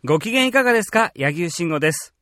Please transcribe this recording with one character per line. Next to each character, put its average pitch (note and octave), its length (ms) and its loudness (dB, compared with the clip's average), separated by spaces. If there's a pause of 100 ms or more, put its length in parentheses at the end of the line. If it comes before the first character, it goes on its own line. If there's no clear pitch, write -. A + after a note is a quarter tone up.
ご D#3 160 2
機 A3 100 -8
嫌 C4 140 2
い C4 80 0
か C4 100 4
が B3 100 2
で A3 120 2
す - 60 -10
か？ A3 260 2
柳 D3 340 -2
生 - 0 -
慎 E3+ 200 -4
吾 D3+ 100 0
で D#3 100 2
す。 - 320 -8